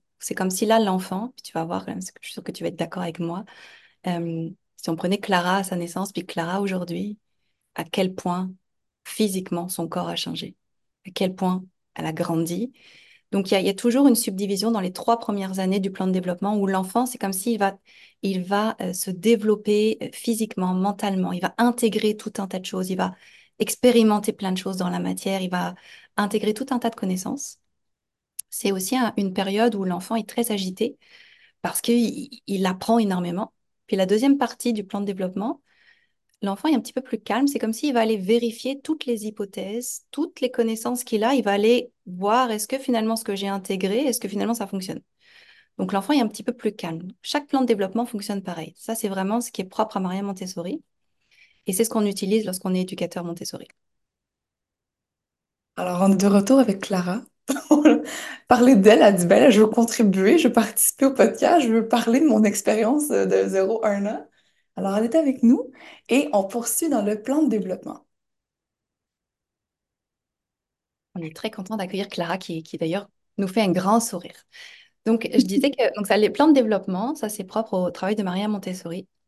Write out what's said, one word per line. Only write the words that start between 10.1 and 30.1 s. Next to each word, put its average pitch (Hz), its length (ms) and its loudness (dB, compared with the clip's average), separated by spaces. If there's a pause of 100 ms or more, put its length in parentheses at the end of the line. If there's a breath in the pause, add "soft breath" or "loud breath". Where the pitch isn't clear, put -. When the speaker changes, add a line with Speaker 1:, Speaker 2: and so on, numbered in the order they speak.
Speaker 1:
changé, - 400 -8 (500)
à 185 80 -16
quel 185 200 -2
point 185 300 -2 (300)
elle 165 120 -8
a 160 60 -4
grandi. 175 600 -4 (580 soft breath)
Donc, 196 200 -2
il 208 40 6
y - 20 4
a, 190 40 4
il 180 60 -2
y 196 40 2
a 202 40 -2
toujours 240 340 4
une 226 80 6
subdivision 202 560 -2
dans 214 80 0
les 185 120 -4
trois 233 280 0
premières 190 400 -4
années 190 200 2
du 190 120 -4
plan 190 160 -2
de 185 40 0
développement 185 440 -2
où 196 100 0
l'enfant, 190 400 0
c'est - 120 -10
comme 196 140 -4
s'il 226 260 -2
va, 196 200 0 (440 soft breath)
il 190 200 -2
va, 202 380 0
euh, 185 120 -4
se 185 200 -6
développer, 208 880 2
euh, - 100 -10
physiquement, 214 600 -4
mentalement, 190 580 -2
il 180 80 -6
va 180 180 -4
intégrer 220 580 2
tout 208 220 -12
un 190 100 -6
tas 190 100 -8
de 185 60 -10
choses, 185 260 -6
il 185 60 -2
va 185 180 -2 (460 soft breath)
expérimenter 214 720 4
plein 190 180 -6
de 185 80 -2
choses 190 180 -6
dans 185 120 -4
la 180 100 -4
matière, 185 440 -4
il 180 80 -4
va 180 240 -4 (420 soft breath)
intégrer 208 380 0
tout 269 160 -6
un 247 80 0
tas 233 120 -2
de - 60 -18
connaissances. 185 640 -6 (920)
C'est 202 220 -2
aussi 190 240 -2
un, 233 200 0
une 190 180 -2
période 208 400 0
où 196 100 -4
l'enfant 185 320 -4